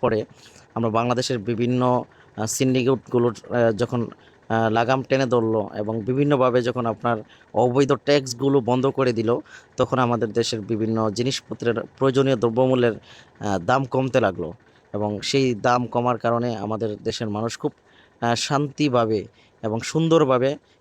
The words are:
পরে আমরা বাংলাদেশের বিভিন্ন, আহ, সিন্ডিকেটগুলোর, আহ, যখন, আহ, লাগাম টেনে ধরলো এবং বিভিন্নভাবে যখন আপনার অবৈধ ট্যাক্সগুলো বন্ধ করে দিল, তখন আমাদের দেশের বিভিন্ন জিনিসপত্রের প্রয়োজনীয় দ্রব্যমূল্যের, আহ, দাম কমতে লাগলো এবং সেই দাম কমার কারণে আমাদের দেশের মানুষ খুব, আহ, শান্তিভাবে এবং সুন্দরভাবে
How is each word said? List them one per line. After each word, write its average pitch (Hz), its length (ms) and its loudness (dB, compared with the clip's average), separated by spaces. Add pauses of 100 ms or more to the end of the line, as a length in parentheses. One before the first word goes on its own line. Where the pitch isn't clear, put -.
পরে 110 240 0 (480)
আমরা 113 160 -2
বাংলাদেশের 120 480 0
বিভিন্ন, 120 640 0 (340)
আহ, 107 80 -4
সিন্ডিকেটগুলোর, 123 880 0 (140)
আহ, 117 220 2
যখন, 117 380 -2 (400)
আহ, 113 200 2
লাগাম 117 340 0
টেনে 135 220 0
ধরলো 113 500 0
এবং 110 260 -4
বিভিন্নভাবে 127 600 2
যখন 120 240 -2
আপনার 117 320 -2 (360)
অবৈধ 127 380 2
ট্যাক্সগুলো 135 720 0
বন্ধ 123 260 2
করে 131 260 0
দিল, 113 240 0 (400)
তখন 127 220 0
আমাদের 117 340 0
দেশের 117 280 -2
বিভিন্ন 110 480 -2
জিনিসপত্রের 117 640 -4 (240)
প্রয়োজনীয় 135 380 2
দ্রব্যমূল্যের, 120 580 2 (460)
আহ, 104 180 -2
দাম 123 280 0
কমতে 131 340 0
লাগলো 87 340 -2 (400)
এবং 104 280 -4
সেই 131 340 0
দাম 123 320 0
কমার 120 300 0
কারণে 117 380 -2
আমাদের 104 480 -4
দেশের 113 260 -4
মানুষ 107 300 -6
খুব, 147 120 -4 (500)
আহ, 117 140 2
শান্তিভাবে 123 920 0 (380)
এবং 110 160 -2
সুন্দরভাবে 151 800 2 (240)